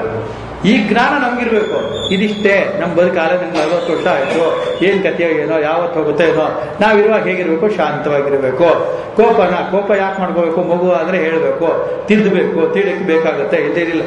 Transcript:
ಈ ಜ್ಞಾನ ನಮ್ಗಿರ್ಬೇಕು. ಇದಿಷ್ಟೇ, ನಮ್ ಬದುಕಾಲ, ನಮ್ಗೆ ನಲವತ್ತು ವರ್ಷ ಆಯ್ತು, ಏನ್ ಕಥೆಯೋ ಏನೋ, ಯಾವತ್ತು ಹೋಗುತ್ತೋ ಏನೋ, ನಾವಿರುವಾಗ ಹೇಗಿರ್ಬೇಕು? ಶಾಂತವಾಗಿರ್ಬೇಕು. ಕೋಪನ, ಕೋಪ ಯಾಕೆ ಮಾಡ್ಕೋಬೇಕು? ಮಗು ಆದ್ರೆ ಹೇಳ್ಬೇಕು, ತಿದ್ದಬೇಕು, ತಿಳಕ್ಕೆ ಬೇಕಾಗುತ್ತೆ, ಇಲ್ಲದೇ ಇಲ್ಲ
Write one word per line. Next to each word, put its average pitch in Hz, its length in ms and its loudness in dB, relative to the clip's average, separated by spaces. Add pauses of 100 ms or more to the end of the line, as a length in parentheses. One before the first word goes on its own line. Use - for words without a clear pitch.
(640)
ಈ 233 120 4
ಜ್ಞಾನ 254 520 0
ನಮ್ಗಿರ್ಬೇಕು. 220 840 -2
ಇದಿಷ್ಟೇ, 208 680 0
ನಮ್ 170 140 -2
ಬದುಕಾಲ, 175 300 2
ನಮ್ಗೆ 175 320 -2
ನಲವತ್ತು 165 360 0
ವರ್ಷ 147 140 -2
ಆಯ್ತು, 165 800 0
ಏನ್ 190 180 2
ಕಥೆಯೋ 170 260 0
ಏನೋ, 151 300 0
ಯಾವತ್ತು 165 400 -2
ಹೋಗುತ್ತೋ 151 240 0
ಏನೋ, 156 380 0 (200)
ನಾವಿರುವಾಗ 214 460 4
ಹೇಗಿರ್ಬೇಕು? 180 420 0
ಶಾಂತವಾಗಿರ್ಬೇಕು. 143 960 0 (520)
ಕೋಪನ, 190 400 4 (160)
ಕೋಪ 202 260 0
ಯಾಕೆ 190 240 -2
ಮಾಡ್ಕೋಬೇಕು? 175 400 0
ಮಗು 175 300 0
ಆದ್ರೆ 170 260 0
ಹೇಳ್ಬೇಕು, 160 720 0 (180)
ತಿದ್ದಬೇಕು, 165 640 2
ತಿಳಕ್ಕೆ 190 320 -2
ಬೇಕಾಗುತ್ತೆ, 160 520 0
ಇಲ್ಲದೇ 151 240 0
ಇಲ್ಲ 165 260 -2